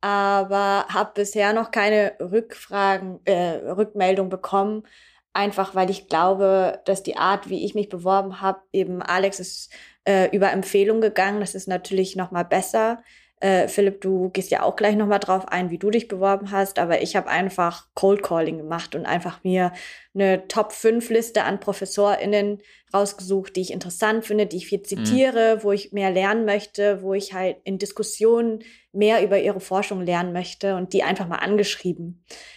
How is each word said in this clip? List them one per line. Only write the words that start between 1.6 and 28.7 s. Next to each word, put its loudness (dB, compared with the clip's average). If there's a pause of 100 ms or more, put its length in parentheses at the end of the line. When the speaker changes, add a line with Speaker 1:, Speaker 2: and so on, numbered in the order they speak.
Speaker 1:
keine 2
Rückfragen, -2
äh, 2 (140)
Rückmeldung 0
bekommen, -2 (500)
einfach -2
weil 2
ich -8
glaube, 2
dass 0
die -8
Art, 0
wie -4
ich -6
mich -2
beworben -2
hab, -2
eben -2
Alex 0
ist, -14 (380)
äh, 4
über 4
Empfehlung 2
gegangen. 0
Das -6
ist -10
natürlich -2
noch -6
mal -2
besser. 0 (380)
Äh, 4
Philipp, 0
du 0
gehst -4
ja 0
auch 0
gleich 2
noch 2
mal 4
drauf 0
ein, -2
wie -6
du 0
dich 0
beworben 0
hast, 0
aber 0
ich -4
hab -2
einfach -2
Cold 2
Calling -2
gemacht -8
und -6
einfach -4
mir 2 (420)
eine 2
Top-fünf-Liste 0
an -2
ProfessorInnen 0 (360)
rausgesucht, -2
die -2
ich -6
interessant -2
finde, 2
die -8
ich -12
viel -2
Speaker 2:
Mhm. -8
Speaker 1:
zitiere, 2
wo 2
ich -4
mehr 0
lernen 2
möchte, 0
wo -2
ich -4
halt -2
in -4
Diskussionen 0 (320)